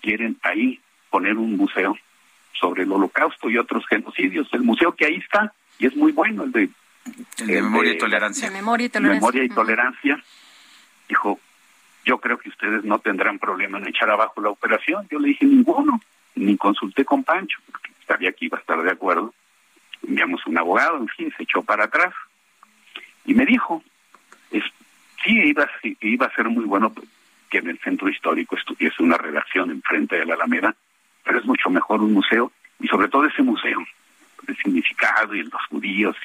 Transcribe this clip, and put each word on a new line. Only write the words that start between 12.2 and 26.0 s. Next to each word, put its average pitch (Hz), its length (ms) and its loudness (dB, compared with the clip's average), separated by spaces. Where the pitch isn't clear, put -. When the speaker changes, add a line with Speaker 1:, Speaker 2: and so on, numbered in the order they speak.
Speaker 1:
que - 120 -18
ustedes 104 340 -4
no 107 160 -2
tendrán 101 400 -2
problema 98 400 -4
en 98 80 -10
echar 107 220 0
abajo 107 320 0
la 104 80 0
operación". 113 600 -2
Yo 151 100 -4
le - 100 2
dije, 285 160 4
"Ninguno". 277 540 6
Ni 101 220 2
consulté 101 460 0
con 269 200 2
Pancho, 180 360 -2
porque - 220 -18
sabía 90 240 0
que - 140 -8
iba 82 120 -4
a - 40 -12
estar 82 200 -2
de 90 100 2
acuerdo. 92 420 -2
Enviamos - 380 -2
un 82 120 -2
abogado, 110 400 2
en 160 120 -6
fin, 160 260 -10
se - 80 -12
echó - 180 -2
para 107 240 0
atrás. 170 280 0
Y - 80 2
me 254 120 6
dijo, 294 380 0
es, 107 140 -2
sí, 220 140 2
iba, 147 320 2
sí, 107 200 -6